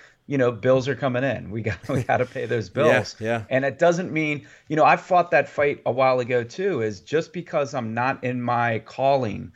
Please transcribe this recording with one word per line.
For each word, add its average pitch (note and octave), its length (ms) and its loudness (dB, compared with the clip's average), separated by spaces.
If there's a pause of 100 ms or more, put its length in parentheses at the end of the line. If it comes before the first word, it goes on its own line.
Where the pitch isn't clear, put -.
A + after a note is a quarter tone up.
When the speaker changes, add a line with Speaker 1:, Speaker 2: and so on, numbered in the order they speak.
(260)
Speaker 1:
you C#3 120 -2
know, B2 140 4
bills B2+ 360 2
are C3+ 60 0
coming B2 300 -2
in. G#2 260 -4
We A2 120 -6
got, G#2+ 200 -2
<laughs> - 60 -16
we C3 160 -2
gotta B2 220 0
pay B2 200 -8
those A2+ 220 -4
Speaker 2:
Yeah, C3 140 -2
Speaker 1:
bills. B2 360 2
Speaker 2:
yeah. A2+ 320 -2
Speaker 1:
And C3 140 2
it C3+ 140 -4
doesn't E3+ 340 2
mean, D3+ 340 -4 (220)
you D#3 80 -2
know, D3+ 80 6
I D#3 120 6
fought F3+ 360 2
that C#3+ 160 4
fight C#3+ 380 -2
a C3 40 0
while B2+ 300 2
ago A#2+ 240 0
too, F3+ 380 -4
is G#2+ 180 -4
just D#3 320 -4
because D3 420 -4
I'm A2+ 200 -6
not C3 280 -2
in B2+ 200 -4
my A#2+ 380 0
calling A#2 760 -2